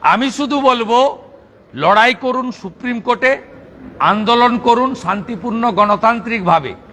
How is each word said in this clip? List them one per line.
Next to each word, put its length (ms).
আমি 160
শুধু 200
বলবো, 300
লড়াই 400
করুন 220
সুপ্রিম 380
কোর্টে, 320
আন্দোলন 420
করুন 220
শান্তিপূর্ণ 680
গণতান্ত্রিকভাবে। 1000